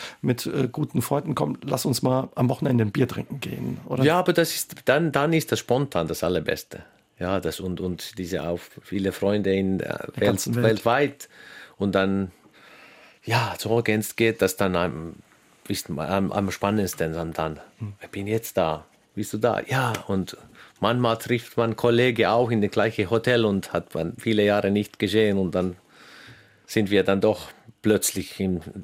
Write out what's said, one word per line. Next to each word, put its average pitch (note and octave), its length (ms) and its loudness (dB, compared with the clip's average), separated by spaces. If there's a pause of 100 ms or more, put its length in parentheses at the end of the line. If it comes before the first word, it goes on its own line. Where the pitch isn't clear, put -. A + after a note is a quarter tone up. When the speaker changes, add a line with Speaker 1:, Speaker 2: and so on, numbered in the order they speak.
(220)
Speaker 1:
mit, B2 240 0
äh, C#3 240 0
guten C3+ 320 -2
Freunden, C#3+ 320 -2
"Komm, D3+ 280 -2
lass C#3 220 -4
uns C#3 180 0
mal C3 340 0
am B2+ 120 2
Wochenende B2 360 2
ein G2+ 80 -2
Bier B2+ 160 2
trinken - 320 -10
gehen", B2+ 460 -8
oder? C3+ 180 0
Speaker 2:
Ja, D#3+ 160 6
aber F3+ 120 2
das E3 220 2
ist, - 300 -8
dann, D3+ 260 4
dann D3 220 2
ist D#3 180 2
das - 80 0
spontan A#2+ 480 0
das D#2+ 160 -4
Allerbeste. E2+ 640 -2 (340)
Ja, F#2 220 -2
das E2 200 -4
und, F2+ 200 -4
und F2+ 380 -6
diese F2+ 260 -4
auch F2 140 -4 (240)
viele F#2+ 300 -2
Freunde G2 420 0
in F#2+ 240 0
der - 100 -4
Speaker 1:
Der - 280 -8
Speaker 2:
Welt, - 80 0
Speaker 1:
ganzen A2+ 300 0
Welt. A#2+ 100 2
Speaker 2:
weltweit. A#2+ 640 2 (480)
Und G2 180 0
dann, G2 360 2 (960)
ja, A2+ 340 0
so A#2 240 2
geht's, G#2+ 340 0
geht A2+ 260 2
das F#2+ 140 2
dann F#2+ 200 2
am, E2 380 -2 (540)
ist - 220 -6
am, E2+ 420 -2
am G2 180 -2
spannendsten G2 600 -2
dann, E2 200 -6
dann. D#2 280 -6 (180)
Speaker 1:
Hm. G#2 240 -10
Speaker 2:
"Ich - 60 -20
bin G2 180 -8
jetzt A2+ 300 -4
da. D#2+ 280 0 (300)
Bist G#2 180 -6
du A2 60 -6
da?" A2+ 280 2
"Ja." B2+ 260 -2 (160)
Und F#2+ 280 -2 (440)
manchmal A#2 380 2
trifft - 380 -4
man A2+ 200 2
Kollege A#2 540 4
auch A#2 200 4
in A2+ 100 2
das G2+ 120 2
gleiche G#2+ 380 0
Hotel A#2 340 2
und G2 280 0
hat - 220 -4
man E2 240 -4
viele G#2+ 260 2
Jahre G2+ 280 2
nicht G#2 260 -2
gesehen G#2 400 2
und F#2 160 0
dann F2+ 220 0 (880)
sind G2+ 240 0
wir G2 140 4
dann G2 160 2
doch G#2+ 300 2 (320)
plötzlich - 580 0
im, F#2 200 0 (240)